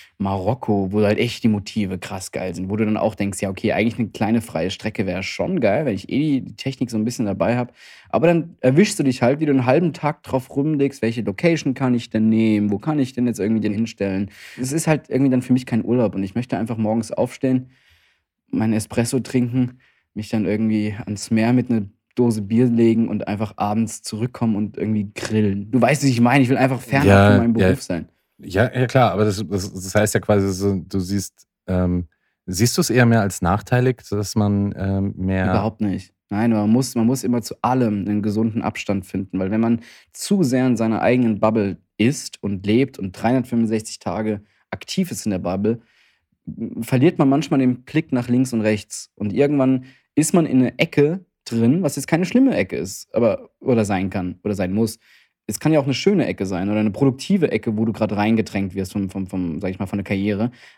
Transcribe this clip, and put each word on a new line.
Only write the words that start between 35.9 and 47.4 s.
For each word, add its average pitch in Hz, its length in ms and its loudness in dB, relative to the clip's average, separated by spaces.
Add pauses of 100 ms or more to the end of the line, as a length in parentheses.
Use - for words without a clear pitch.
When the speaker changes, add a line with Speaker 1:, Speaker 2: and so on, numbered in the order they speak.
Speaker 1:
Nein, 110 220 0
man 107 180 2
muss, 127 260 0
man 113 120 2
muss 127 160 0
immer 120 180 -2
zu - 200 -12
allem 113 440 0
einen 104 160 -2
gesunden 107 400 -2
Abstand 98 440 -4
finden, 98 340 -6
weil 95 100 -2
wenn 110 120 0
man 117 200 0 (300)
zu 196 320 -2
sehr 127 240 2
in 123 100 2
seiner 113 240 0
eigenen 120 380 0
Bubble 107 380 0 (200)
ist - 460 -2
und 98 220 -6
lebt 123 340 0
und 95 140 -8
dreihundertfünfundsechzig 113 840 -2
Tage 104 420 -4 (280)
aktiv - 400 -6
ist - 160 -10
in 107 60 -2
der 92 80 -2
Bubble, - 420 -2 (1000)
verliert 131 360 2
man 139 120 4
manchmal 139 300 2